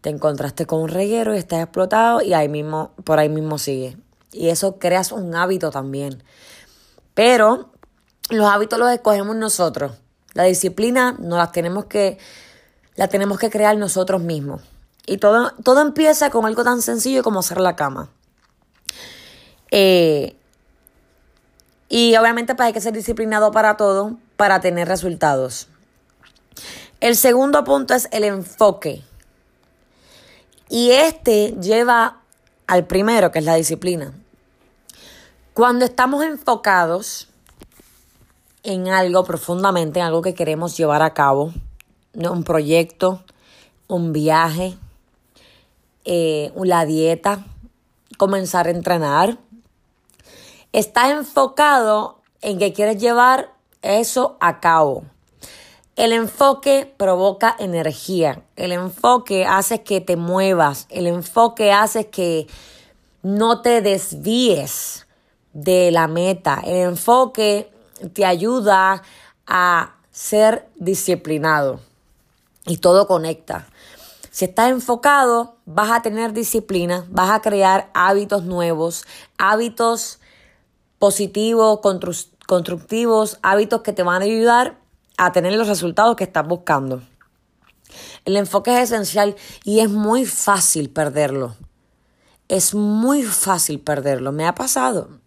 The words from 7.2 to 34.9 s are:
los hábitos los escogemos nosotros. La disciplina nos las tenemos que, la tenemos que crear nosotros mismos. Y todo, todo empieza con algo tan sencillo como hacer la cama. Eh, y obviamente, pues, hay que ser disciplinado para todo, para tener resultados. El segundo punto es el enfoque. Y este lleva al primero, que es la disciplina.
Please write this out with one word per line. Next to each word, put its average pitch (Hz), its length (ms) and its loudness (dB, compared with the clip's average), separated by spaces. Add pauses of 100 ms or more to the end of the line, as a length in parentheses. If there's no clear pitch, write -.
los 214 180 2
hábitos 214 320 0
los 240 120 2
escogemos 214 460 0
nosotros. 180 560 -4 (420)
La 180 100 0
disciplina 220 760 0
nos 170 200 -4
las 170 140 0
tenemos 180 340 -6
que, 196 320 -2 (800)
la 196 120 -2
tenemos 196 300 -2
que 226 100 -2
crear 214 300 2
nosotros 190 420 -2
mismos. 151 420 -8 (440)
Y 196 120 -6
todo, 226 340 2 (100)
todo 262 180 6
empieza 302 500 2
con 226 140 0
algo 226 180 -2
tan 240 200 0
sencillo 240 400 -2
como 208 180 -2
hacer 175 200 -4
la 180 140 0
cama. 143 360 -6 (1600)
Eh, 175 680 2 (1500)
y 233 280 4
obviamente, 233 380 2
pues, 247 120 0
hay 226 60 0
que 220 80 -6
ser 226 120 -6
disciplinado 220 600 0
para 214 240 2
todo, 208 400 0 (200)
para 196 240 2
tener 175 280 -2
resultados. 156 800 -2 (1300)
El 233 160 2
segundo 269 480 4
punto 269 300 2
es 254 160 -2
el 214 140 -2
enfoque. 190 800 0 (1700)
Y 240 220 2
este 247 680 2
lleva 233 600 2 (440)
al 180 200 2
primero, 196 440 2
que - 80 -4
es 151 60 -4
la 165 100 2
disciplina. 160 580 -4 (1400)